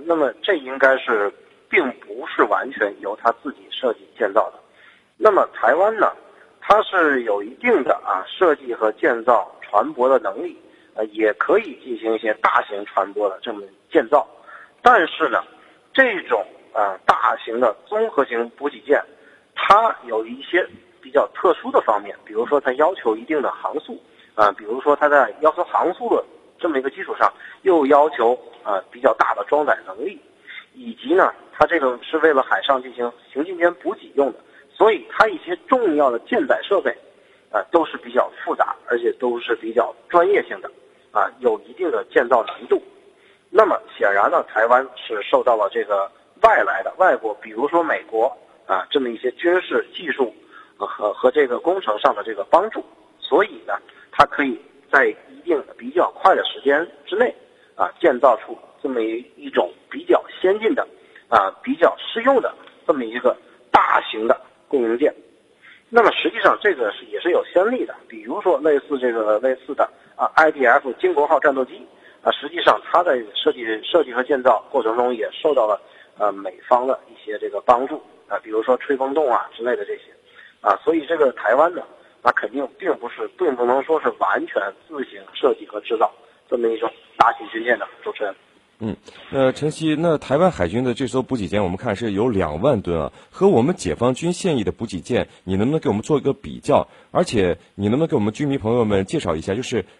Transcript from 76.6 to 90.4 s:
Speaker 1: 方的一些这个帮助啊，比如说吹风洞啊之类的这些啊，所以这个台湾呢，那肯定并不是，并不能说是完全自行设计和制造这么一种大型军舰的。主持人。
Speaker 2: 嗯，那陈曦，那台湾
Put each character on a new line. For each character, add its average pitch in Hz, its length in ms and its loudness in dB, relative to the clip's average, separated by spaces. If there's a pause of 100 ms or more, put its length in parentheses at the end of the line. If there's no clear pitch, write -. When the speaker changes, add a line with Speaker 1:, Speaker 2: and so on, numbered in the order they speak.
Speaker 1:
方 123 200 2
的 131 200 -2
一 - 160 -20
些 104 140 -10
这 107 120 -8
个 101 120 -6
帮 127 260 4
助 147 140 -10 (260)
啊， 101 120 -6
比 110 100 -16
如 110 140 -2
说 127 140 2
吹 139 200 -4
风 135 160 -4
洞 147 180 0
啊 101 240 0
之 113 80 -10
类 107 120 -2
的 101 100 -6
这 107 120 -8
些 - 40 -20 (580)
啊， 101 240 2
所 160 120 0
以 151 100 -4
这 160 120 -4
个 139 160 2
台 107 200 -2
湾 156 180 4
呢， 143 120 -10 (400)
那 123 80 2
肯 - 180 -4
定 139 180 -6 (120)
并 185 180 -2
不 117 100 -12
是， 113 200 -10 (100)
并 151 180 0
不 123 80 -2
能 127 200 2
说 156 180 0
是 131 160 -2
完 98 300 0
全 - 120 -4 (280)
自 - 180 -8
行 101 160 -16 (140)
设 131 180 2
计 107 140 -8
和 104 140 -10
制 113 160 -4
造 90 140 2 (380)
这 131 80 -2
么 117 120 0
一 113 100 -2
种 113 120 -4 (240)
大 113 220 2
型 107 120 -16
军 113 140 -8
舰 120 140 0
的。 104 100 -10 (160)
主 107 80 -8
持 - 120 -10
人。 98 120 -6 (440)
Speaker 2:
嗯， 113 140 -6 (360)
那 131 240 2
陈 151 180 -4
曦， 156 240 -2
那 160 220 0
台 - 180 -2
湾 170 160 4